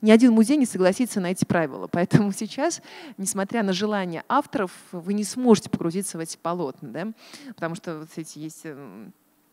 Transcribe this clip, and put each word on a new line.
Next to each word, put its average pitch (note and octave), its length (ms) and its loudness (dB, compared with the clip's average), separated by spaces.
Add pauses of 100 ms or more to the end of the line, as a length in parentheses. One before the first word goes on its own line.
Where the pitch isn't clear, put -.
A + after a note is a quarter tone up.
Ни G#3+ 80 6
один A#3 220 10
музей A3 260 6
не B3+ 80 2
согласится F#3+ 540 0
на F3 100 -2
эти - 160 -4
правила. C3 400 -2
Поэтому G3 460 2
сейчас, C4+ 500 -4 (340)
несмотря G3 460 -4
на G3 100 0
желание F#3 560 -4
авторов, B3 420 -2 (220)
вы F3+ 220 -6
не G#3 100 -2
сможете A#3+ 460 4
погрузиться F3 480 -4
в - 20 -6
эти E3 160 -10
полотна, E3 540 -6
да? D#3 160 -8 (480)
Потому E3 200 -8
что D#3+ 260 -10
вот D#3+ 160 -16
эти D#3 220 -12
есть, D3+ 280 -14
эм, C3 460 -18 (400)